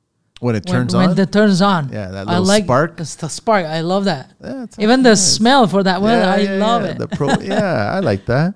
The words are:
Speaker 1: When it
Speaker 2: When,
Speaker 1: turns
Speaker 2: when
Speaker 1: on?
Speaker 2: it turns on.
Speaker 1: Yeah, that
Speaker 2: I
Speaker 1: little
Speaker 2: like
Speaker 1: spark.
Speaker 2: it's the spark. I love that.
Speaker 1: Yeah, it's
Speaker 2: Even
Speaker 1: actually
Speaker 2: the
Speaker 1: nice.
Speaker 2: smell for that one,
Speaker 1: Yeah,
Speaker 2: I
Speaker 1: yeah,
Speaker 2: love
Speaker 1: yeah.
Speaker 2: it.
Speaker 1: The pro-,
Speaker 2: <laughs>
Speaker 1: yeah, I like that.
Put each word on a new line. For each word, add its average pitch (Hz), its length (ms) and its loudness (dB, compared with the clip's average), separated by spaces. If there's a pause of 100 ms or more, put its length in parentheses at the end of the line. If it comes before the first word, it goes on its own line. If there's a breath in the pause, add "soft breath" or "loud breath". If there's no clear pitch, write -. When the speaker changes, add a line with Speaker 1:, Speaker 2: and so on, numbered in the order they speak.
(380)
Speaker 1:
When 120 160 -2
it 104 120 -4
Speaker 2:
When, 180 80 -4
Speaker 1:
turns - 200 -2
Speaker 2:
when 185 160 2
Speaker 1:
on? 180 80 0
Speaker 2:
it 196 140 0
turns 202 300 4
on. 175 300 0
Speaker 1:
Yeah, 95 200 -8
that 98 160 -8
Speaker 2:
I - 100 -2
Speaker 1:
little - 80 0
Speaker 2:
like 202 180 2
Speaker 1:
spark. 160 360 0
Speaker 2:
it's 151 160 -10
the 160 120 -10
spark. 202 380 -2
I 160 140 -6
love 185 240 -2
that. 165 360 -4
Speaker 1:
Yeah, 262 220 -12
it's - 160 -16
Speaker 2:
Even 233 220 2
Speaker 1:
actually - 20 2
Speaker 2:
the 254 80 6
Speaker 1:
nice. 196 240 4
Speaker 2:
smell 240 320 4
for 190 160 0
that 185 180 0
one, 214 120 2
Speaker 1:
Yeah, 190 200 2
Speaker 2:
I 196 60 0
Speaker 1:
yeah, 202 200 0
Speaker 2:
love 220 260 0
Speaker 1:
yeah. 160 60 -6
Speaker 2:
it. 143 80 -10
Speaker 1:
The 113 100 -6
pro-, - 320 -2
Speaker 2:
<laughs> - 0 -
Speaker 1:
yeah, 135 520 -2
I 180 60 -4
like 110 280 -2
that. 151 300 -2